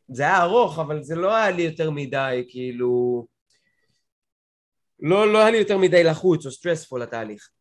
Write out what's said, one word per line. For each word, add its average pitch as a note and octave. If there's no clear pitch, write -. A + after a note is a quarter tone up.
זה B2+
היה F3
ארוך, F3+
אבל D3+
זה C#3+
לא F#3
היה A3
לי F3
יותר D#3+
מדי, C3+
כאילו, B2
לא, G3+
לא G#3+
היה G#3+
לי A3+
יותר G3+
מדי F3+
לחוץ D#3+
או C3+
סטרספול D#3+
התהליך. A2+